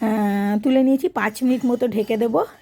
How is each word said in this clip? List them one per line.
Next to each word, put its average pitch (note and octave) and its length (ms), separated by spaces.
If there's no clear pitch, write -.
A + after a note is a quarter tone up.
আহ, G#3 580
তুলে C4 240
নিয়েছি, C4+ 260
পাঁচ G#3+ 340
মিনিট B3+ 240
মতো B3 220
ঢেকে G#3+ 280
দেব। A3+ 280